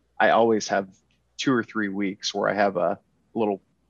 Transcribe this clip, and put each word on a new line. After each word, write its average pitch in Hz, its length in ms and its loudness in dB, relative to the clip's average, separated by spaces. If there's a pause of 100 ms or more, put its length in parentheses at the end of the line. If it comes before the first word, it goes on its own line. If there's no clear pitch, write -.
(200)
I 104 100 4
always 110 380 4
have 98 200 -2 (500)
two - 160 -2
or 117 100 2
three 107 260 -6
weeks 98 440 -6
where 101 160 -2
I 101 40 0
have 98 240 2
a 87 220 -2 (340)
little 104 280 -2 (280)